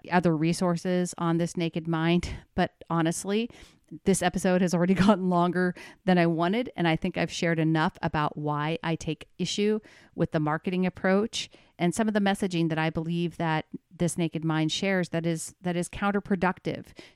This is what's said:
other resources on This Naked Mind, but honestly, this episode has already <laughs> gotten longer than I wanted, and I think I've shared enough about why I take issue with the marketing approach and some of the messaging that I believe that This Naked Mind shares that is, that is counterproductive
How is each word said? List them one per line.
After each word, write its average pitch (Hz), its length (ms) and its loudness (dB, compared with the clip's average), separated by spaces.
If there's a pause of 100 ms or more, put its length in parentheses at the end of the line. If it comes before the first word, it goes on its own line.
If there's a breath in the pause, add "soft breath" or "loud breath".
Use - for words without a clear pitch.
(120)
other 170 240 4
resources 175 800 0
on 170 200 0
This 170 180 -2
Naked 165 320 -4
Mind, 165 420 2 (260 loud breath)
but - 160 0 (180)
honestly, 185 600 -2 (560 loud breath)
this 190 160 4
episode 180 400 2
has 180 120 0
already 180 200 4
<laughs> - 20 0
gotten 185 340 4
longer 180 460 2 (280 loud breath)
than 180 140 4
I 170 80 6
wanted, 175 500 0
and 170 120 0
I 160 80 2
think 175 220 -4
I've 170 140 -2
shared 170 280 -2
enough 160 420 2
about 156 360 -2
why 147 460 -4
I 165 120 -2
take - 320 -8 (100)
issue 208 420 0 (360 loud breath)
with - 160 0
the 165 80 0
marketing 160 460 -2
approach 190 640 0 (280 soft breath)
and 175 160 2
some 220 140 0
of 220 60 0
the 208 60 4
messaging 190 500 0
that 156 100 -2
I 160 100 2
believe 170 480 -2
that 160 280 0 (300)
This 170 220 0
Naked 165 280 -2
Mind 156 260 2
shares 190 380 0
that 165 160 -4
is, 165 360 -4
that 180 140 -4
is 175 140 -4
counterproductive 196 960 -2 (300 loud breath)